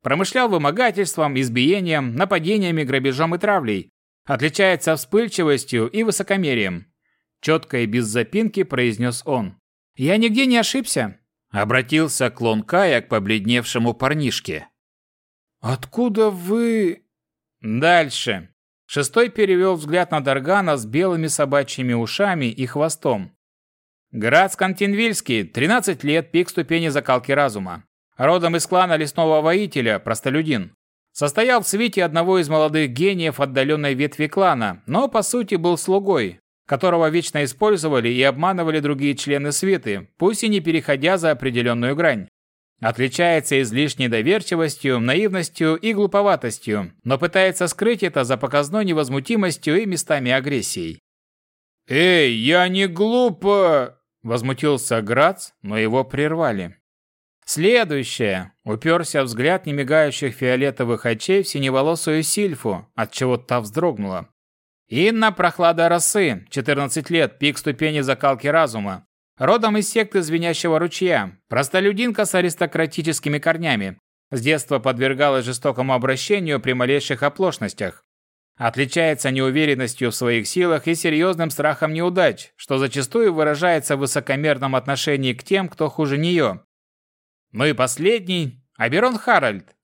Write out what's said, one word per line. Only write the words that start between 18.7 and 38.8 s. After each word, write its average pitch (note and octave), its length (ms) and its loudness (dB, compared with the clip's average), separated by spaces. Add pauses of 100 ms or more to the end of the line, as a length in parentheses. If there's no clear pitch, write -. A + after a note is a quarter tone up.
Шестой A3 420 0
перевел F#3+ 440 2
взгляд E3 380 -2
на D3+ 80 0
Даргана C#3+ 560 0
с A2+ 100 -6
белыми D#3+ 400 0
собачьими C#3 640 0
ушами C#3 540 0
и A#2+ 200 -4
хвостом. C#3 640 -2 (800)
Грац C3 420 2
Континвильский, G3 880 0
тринадцать E3 640 0
лет, D3+ 260 0
пик F3 180 2
ступени E3 400 -2
закалки C3+ 440 0
разума. G#2 520 -2 (320)
Родом E3+ 380 2
из E3 120 0
клана F3+ 300 2
лесного D#3 440 2
воителя, D3+ 580 0
простолюдин. C3 800 -2 (340)
Состоял A3 520 0
в - 60 -6
свите G3+ 360 0
одного E3+ 340 2
из D#3+ 100 0
молодых D#3 420 2
гениев E3 500 0
отдаленной C#3 540 0
ветви D3 340 -2
клана, C3+ 580 0
но G#3+ 220 0
по A3+ 140 0
сути A3 340 -2
был E3+ 200 0
слугой, F#3 600 0 (280)
которого E3 420 2
вечно D#3 360 -2
использовали D3+ 640 0
и B2 140 2
обманывали D#3 580 0